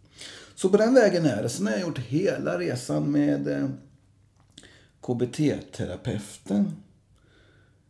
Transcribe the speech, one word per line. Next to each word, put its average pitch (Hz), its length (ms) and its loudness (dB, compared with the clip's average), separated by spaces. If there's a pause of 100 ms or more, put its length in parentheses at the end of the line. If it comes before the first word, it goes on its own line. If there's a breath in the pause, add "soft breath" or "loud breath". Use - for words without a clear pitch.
(560 loud breath)
Så - 140 2
på 202 80 6
den 226 160 4
vägen 190 320 6
är 113 180 0
det. 123 60 -2
Sen 190 160 -4
har 208 80 -2
jag 202 80 -2
gjort 165 180 -6
hela 156 600 -2
resan 151 520 -2
med, 143 360 0
eh, 143 220 -2 (1300 loud breath)
K 123 140 -4
B 120 100 -2
T-terapeuten. 123 1500 -2 (1200 soft breath)